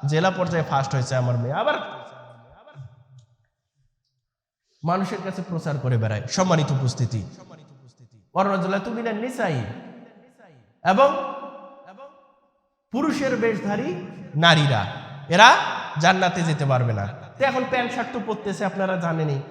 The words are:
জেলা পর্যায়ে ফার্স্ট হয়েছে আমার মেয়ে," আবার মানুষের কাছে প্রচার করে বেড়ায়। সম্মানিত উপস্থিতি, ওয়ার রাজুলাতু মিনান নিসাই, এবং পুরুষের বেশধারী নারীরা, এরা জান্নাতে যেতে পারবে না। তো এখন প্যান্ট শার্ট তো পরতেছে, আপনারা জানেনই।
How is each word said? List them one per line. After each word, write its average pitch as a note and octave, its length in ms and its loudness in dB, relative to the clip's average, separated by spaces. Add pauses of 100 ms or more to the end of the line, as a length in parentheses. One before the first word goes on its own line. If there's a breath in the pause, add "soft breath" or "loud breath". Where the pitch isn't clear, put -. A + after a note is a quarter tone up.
জেলা D#3+ 240 2
পর্যায়ে E3+ 400 -2
ফার্স্ট C#3 220 0
হয়েছে C3 240 -2
আমার B2 220 0
মেয়ে," B2 160 -2
আবার B3+ 200 0 (3000)
মানুষের F#3+ 400 -2
কাছে F#3+ 180 -6
প্রচার E3 360 -4
করে B2+ 180 0
বেড়ায়। G#2+ 300 -2
সম্মানিত E3 440 2
উপস্থিতি, A#2+ 560 -2 (1080)
ওয়ার G3 160 2
রাজুলাতু G3 400 -2
মিনান A3+ 260 -4
নিসাই, G#3 480 -4 (1300)
এবং C4+ 440 4 (1600)
পুরুষের C4+ 440 0
বেশধারী A3 580 -2 (420)
নারীরা, D3 500 4 (420)
এরা A3 280 10 (440)
জান্নাতে F3+ 420 4
যেতে D3+ 220 0
পারবে B2 280 2
না। G2+ 160 -2 (300)
তো C4 60 2
এখন B3+ 260 2
প্যান্ট B3 220 0
শার্ট A#3+ 200 -4
তো A#3+ 140 -4
পরতেছে, G#3 380 -4
আপনারা F#3 320 0
জানেনই। D#3+ 440 0 (100)